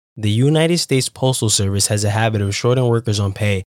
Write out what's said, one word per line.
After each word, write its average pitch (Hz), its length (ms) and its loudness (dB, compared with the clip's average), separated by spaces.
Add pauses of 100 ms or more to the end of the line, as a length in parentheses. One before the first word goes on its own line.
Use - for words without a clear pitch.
(160)
The 107 140 -2
United 156 480 2
States 135 320 -2
Postal 127 400 0
Service 98 380 0
has 104 140 -2
a 104 60 0
habit 110 320 0
of 101 100 0
shorting 123 380 0
workers 113 320 0
on 98 140 -2
pay, 101 300 -2 (120)